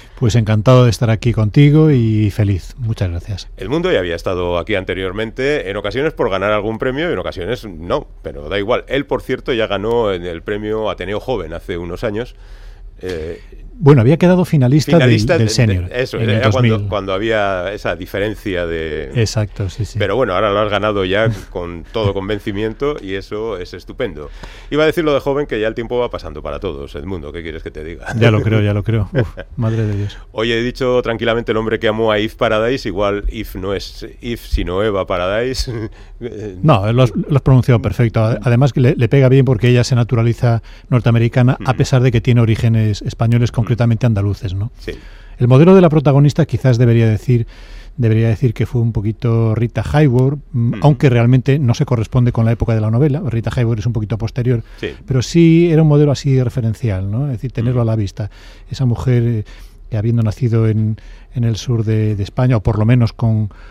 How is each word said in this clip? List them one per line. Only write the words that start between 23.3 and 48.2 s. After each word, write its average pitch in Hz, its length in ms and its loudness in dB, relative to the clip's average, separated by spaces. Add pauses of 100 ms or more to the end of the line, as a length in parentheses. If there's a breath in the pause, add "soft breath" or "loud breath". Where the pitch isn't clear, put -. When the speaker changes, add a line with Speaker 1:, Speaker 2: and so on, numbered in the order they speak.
Speaker 2:
es 90 160 -12
estupendo. 87 560 -10 (400 loud breath)
Iba 151 140 0
a - 20 4
decir 156 180 0
lo 147 100 2
de 131 60 2
joven, 139 280 -2
que 117 120 -4
ya 107 80 0
el 110 60 -2
tiempo 120 240 -6
va 120 140 -2
pasando 78 320 -10
para 73 160 -8
todos, 71 360 -8
Edmundo, 76 380 -10
¿qué 85 80 -10
quieres 80 220 -12
que - 80 -12
te 78 120 -14
diga? 82 320 -12
Speaker 1:
Ya 113 140 4
lo 107 140 2
creo, 107 180 2
ya 104 140 0
lo 101 80 -2
creo. 110 280 -2
Uf, 123 160 0 (160)
Speaker 2:
<laughs> - 140 -16
Speaker 1:
madre 113 300 -2
de 104 100 -2
Dios. 101 200 -6 (140)
Speaker 2:
Oye, 117 280 -2
he - 40 -2
dicho 123 380 0
tranquilamente 117 500 -2
el 107 60 0
hombre 110 220 -2
que 117 80 0
amó 110 240 2
a 107 80 2
Yves 107 160 -4
Paradise, 117 520 0
igual 101 400 -2
Yves 107 280 -8
no 98 180 -6
es - 320 -10 (160)
Yves, 120 180 -6
sino 90 440 -4
Eva 98 240 0
Paradise. 110 880 -4
<laughs> - 40 -20 (600 soft breath)
Speaker 1:
No, 107 320 4
lo 127 100 4
has, 120 100 2
lo 156 220 -2
has 131 60 4
pronunciado 127 400 4
perfecto. 113 420 0
Ad-, 110 200 0
además 123 280 4
que - 80 -2
le, 131 160 4
le 120 140 0
pega 139 180 6
bien 131 160 6
porque 123 240 2
ella 123 160 6
se 131 100 0
naturaliza 117 680 2 (280 loud breath)
norteamericana, 117 760 4
a 131 60 2
Speaker 2:
Ujú. 80 60 0
Speaker 1:
pesar - 240 2
de 123 120 4
que 117 80 2
tiene 120 180 4
orígenes 110 640 2
españoles, 120 480 0
Speaker 2:
Ujú. - 140 -8
Speaker 1:
concretamente 117 420 0
andaluces, 98 480 0
¿no? 101 260 -6
Speaker 2:
Sí. - 140 -10 (440 loud breath)
Speaker 1:
El 120 120 2
modelo 165 260 8
de 185 60 10
la 170 80 6
protagonista 143 560 4
quizás 123 320 2
debería 117 320 4
decir, 117 360 2 (520 loud breath)
debería 113 320 2